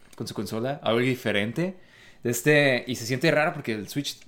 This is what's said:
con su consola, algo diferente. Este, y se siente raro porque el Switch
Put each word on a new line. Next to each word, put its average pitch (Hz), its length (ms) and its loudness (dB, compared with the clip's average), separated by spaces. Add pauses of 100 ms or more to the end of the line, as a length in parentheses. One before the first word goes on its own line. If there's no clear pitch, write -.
(160)
con 113 100 -8
su - 80 -10
consola, 117 480 -4
algo 113 160 2
diferente. 123 800 0 (480)
Este, 135 640 4
y 123 80 -2
se 110 100 -8
siente 135 240 2
raro 151 220 2
porque 135 220 -4
el 107 140 -6
Switch - 400 -6